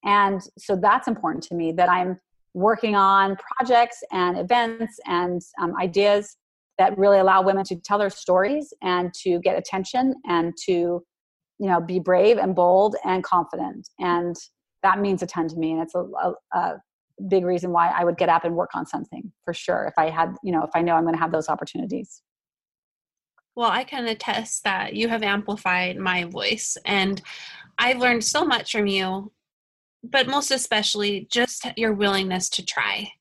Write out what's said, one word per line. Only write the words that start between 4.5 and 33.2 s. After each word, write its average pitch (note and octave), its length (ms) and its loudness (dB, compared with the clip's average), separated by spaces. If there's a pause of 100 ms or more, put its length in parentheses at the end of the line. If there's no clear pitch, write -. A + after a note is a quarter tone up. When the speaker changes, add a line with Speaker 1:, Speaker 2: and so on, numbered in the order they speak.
Speaker 1:
and, F3+ 360 -2 (200)
um, E3+ 160 -2
ideas G3+ 600 2 (400)
that F#3+ 200 4
really G3 220 6
allow F#3+ 220 6
women G3 240 2
to F#3+ 100 -6
tell G3+ 220 -2
their G3+ 120 0
stories G#3 720 0
and F3+ 320 -2 (100)
to F3 160 0
get F3 180 0
attention A3 560 -2 (120)
and E3+ 280 0 (120)
to, G3 60 0
you F3 960 -4
know, F3 120 2
be F3+ 180 -4
brave F#3+ 380 4
and F#3+ 180 0
bold F#3 480 4
and F#3 200 -2
confident. - 680 -2 (100)
And F3 360 -2 (480)
that G3 180 4
means G3 200 0
a F3 60 -6
ton E3 220 -4
to D#3+ 80 -10
me. D#3+ 160 -2
And D#3+ 80 -2
it's E3 140 -6
a, F3 40 0
a, F3+ 340 -4 (200)
a F3 220 -2 (520)
big F#3 160 2
reason F3+ 280 -2
why E3+ 180 4
I F3 160 0
would F3 120 0
get F3 120 2
up E3+ 160 4
and E3+ 100 -2
work F3 200 -2
on F3 100 -6
something - 440 -12 (140)
for F3 100 -6
sure. - 320 -2
If - 120 -6
I D#3+ 120 2
had, D#3+ 340 -2
you F#3 100 -4
know, D#3+ 100 2
if D#3 120 -6
I E3+ 60 2
know E3+ 140 2
I'm E3 100 4
gonna E3 120 0
have E3 160 -2
those D#3+ 160 -2
opportunities. - 720 -8 (1300)
Speaker 2:
Well, A#3+ 160 2
I A#3 140 0
can B3+ 220 -8
attest - 580 -4
that G3 300 -2
you A3 120 -2
have A3+ 160 -2
amplified F#3+ 760 -2
my F#3 280 -2
voice, F#3 600 -4
and F#3+ 360 0 (560)
I've B3 220 2
learned A#3+ 260 2
so D#4 180 0
much B3+ 280 -2
from G#3 140 0
you, G3 460 -2 (720)
but B3+ 240 2
most C#4 240 -2
especially G#3 800 -2
just - 340 -2 (120)
your A3 160 2
willingness F#3+ 560 0
to - 160 -6
try. G#2+ 440 -4 (120)